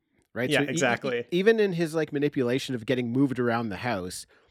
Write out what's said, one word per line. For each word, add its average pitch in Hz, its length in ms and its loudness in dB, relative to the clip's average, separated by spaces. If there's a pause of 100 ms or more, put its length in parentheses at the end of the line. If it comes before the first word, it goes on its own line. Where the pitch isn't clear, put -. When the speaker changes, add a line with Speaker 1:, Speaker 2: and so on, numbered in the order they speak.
(340)
Speaker 1:
right? 123 160 -2
Speaker 2:
Yeah, 143 100 2
Speaker 1:
So 143 40 2
e-, 147 40 -2
e-, - 40 -4
Speaker 2:
exactly. 123 600 0
Speaker 1:
even 208 280 4
in 196 140 2
his, 165 200 -2
like, 156 180 -2
manipulation 139 600 0
of 113 120 -6
getting 123 260 0
moved 131 280 2
around 117 300 0
the 92 80 -6
house, 98 480 -6 (260)